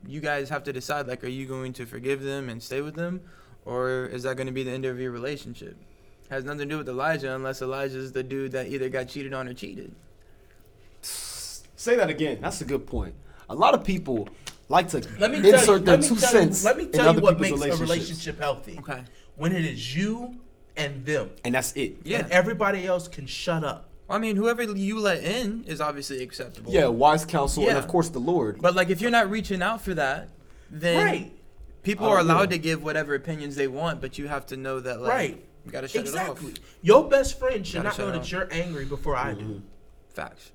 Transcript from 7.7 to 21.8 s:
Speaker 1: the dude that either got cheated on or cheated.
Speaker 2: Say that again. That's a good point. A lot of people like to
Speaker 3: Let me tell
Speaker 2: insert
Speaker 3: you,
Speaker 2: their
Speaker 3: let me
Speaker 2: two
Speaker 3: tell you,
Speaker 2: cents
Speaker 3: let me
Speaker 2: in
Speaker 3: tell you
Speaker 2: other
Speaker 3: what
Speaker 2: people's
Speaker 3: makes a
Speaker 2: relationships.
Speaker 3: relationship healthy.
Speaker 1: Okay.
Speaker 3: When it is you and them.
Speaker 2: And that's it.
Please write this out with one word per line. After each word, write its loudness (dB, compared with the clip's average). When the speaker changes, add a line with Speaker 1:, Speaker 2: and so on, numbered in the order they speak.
Speaker 1:
the -4
dude -6
that -4
either -4
got -6
cheated -10
on -8
or -10
cheated. -14
Speaker 2:
Say -4
that 4
again. -2
That's -6
a -6
good -2
point. -6
A -8
lot 6
of 2
people -2
like 4
to -2
Speaker 3:
Let 4
me -2
tell 12
Speaker 2:
insert 8
Speaker 3:
you, 0
Speaker 2:
their 10
Speaker 3:
let 6
me 2
Speaker 2:
two 4
Speaker 3:
tell 4
you, 10
Speaker 2:
cents 4
Speaker 3:
let 4
me -6
Speaker 2:
in -8
Speaker 3:
tell 6
you 12
Speaker 2:
other 6
Speaker 3:
what 6
Speaker 2:
people's 2
Speaker 3:
makes 0
a -2
Speaker 2:
relationships. -
Speaker 3:
relationship -4
healthy. -6
Speaker 1:
Okay. -10
Speaker 3:
When 0
it 0
is -6
you -4
and -6
them. -2
Speaker 2:
And 0
that's -2
it. -4